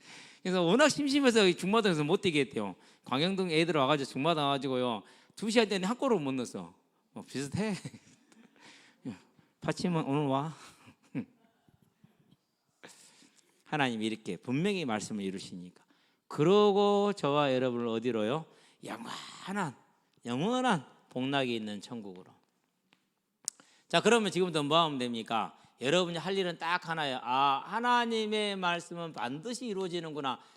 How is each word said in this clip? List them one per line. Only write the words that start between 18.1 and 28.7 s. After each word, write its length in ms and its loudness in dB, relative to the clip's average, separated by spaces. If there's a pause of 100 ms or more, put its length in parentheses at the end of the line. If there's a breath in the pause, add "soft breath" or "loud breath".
영원한, 920 -8 (520)
영원한 580 0 (240)
복락이 480 -2
있는 240 -8
천국으로. 500 -14 (1600 soft breath)
자, 140 2
그러면 280 4
지금부터 320 0
뭐 220 4
하면 140 -2
됩니까? 580 -4 (240 soft breath)
여러분이 380 2
할 180 -4
일은 220 -2
딱 300 -4
하나예요. 340 -2
아, 440 2
하나님의 880 0
말씀은 560 -4